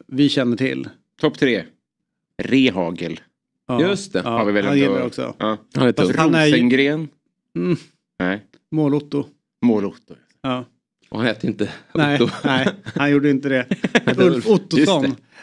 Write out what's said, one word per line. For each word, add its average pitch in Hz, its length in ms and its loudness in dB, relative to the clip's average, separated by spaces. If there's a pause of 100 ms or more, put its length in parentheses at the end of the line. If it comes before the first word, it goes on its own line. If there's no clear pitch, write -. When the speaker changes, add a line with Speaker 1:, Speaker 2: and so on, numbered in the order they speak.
Speaker 1:
vi 139 220 2
känner 120 280 0
till. 113 320 -4 (320)
Speaker 2:
Topp 151 180 0
tre. 113 240 0 (800)
Rehagel. 92 760 0 (480)
Speaker 1:
Ja. 127 140 -2
Speaker 3:
Just 196 320 -4
det. 90 120 -2
Speaker 1:
Ja, 123 40 -4
Speaker 2:
Har 117 160 -2
vi 104 60 0
väl 101 140 0
Speaker 1:
han 143 80 0
Speaker 2:
ändå 139 120 4
Speaker 1:
gillar 98 200 -2
också. 123 320 -8
Speaker 2:
Ja. 107 200 -4 (180)
Speaker 3:
Han 131 120 2
är 117 60 2
Speaker 1:
Fast 92 140 2
Speaker 3:
tuff. - 100 0
Speaker 1:
han 160 180 2
är 156 100 4
ju 151 80 4
Speaker 2:
Rosengren. 139 540 2 (500)
Speaker 1:
Mm. 175 200 -2 (420)
Speaker 2:
Nej. 92 220 -2 (300)
Speaker 1:
Mål-Otto. 147 540 0 (400)
Speaker 2:
Mål-Otto. 101 500 -2 (260)
Speaker 1:
Ja. 127 240 -6 (440)
Speaker 3:
Och - 80 -8
han 120 100 0
hette 110 200 -2
inte 101 220 -4 (240)
Speaker 1:
Nej, 147 280 2
Speaker 3:
Otto. - 80 2 (140)
Speaker 1:
nej, 135 240 0 (280)
han 143 160 0
gjorde 143 180 2
inte 139 200 0
det. 127 160 -2 (260)
Speaker 3:
<laughs> - 260 0
Speaker 1:
Ulf 175 180 4
Speaker 3:
Just - 120 -4
det. 226 60 4
Speaker 1:
Ottosson. 151 640 2 (280)